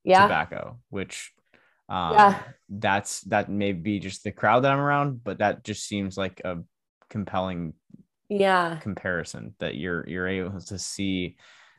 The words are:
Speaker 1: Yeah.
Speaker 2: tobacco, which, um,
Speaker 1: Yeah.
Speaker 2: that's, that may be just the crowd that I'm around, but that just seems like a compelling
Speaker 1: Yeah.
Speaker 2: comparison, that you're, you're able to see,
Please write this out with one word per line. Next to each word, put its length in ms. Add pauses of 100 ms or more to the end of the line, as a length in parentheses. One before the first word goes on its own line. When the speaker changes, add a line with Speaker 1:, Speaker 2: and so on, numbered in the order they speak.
Speaker 1:
Yeah. 180
Speaker 2:
tobacco, 580 (100)
which, 420 (560)
um, 260
Speaker 1:
Yeah. 280 (260)
Speaker 2:
that's, 540
that 260
may 240
be 280
just 240
the 80
crowd 320
that 80
I'm 80
around, 440
but 140
that 260
just 220
seems 320
like 260
a 180 (460)
compelling 680 (540)
Speaker 1:
Yeah. 520
Speaker 2:
comparison, 800
that 160
you're, 320
you're 200
able 320
to 180
see, 580 (420)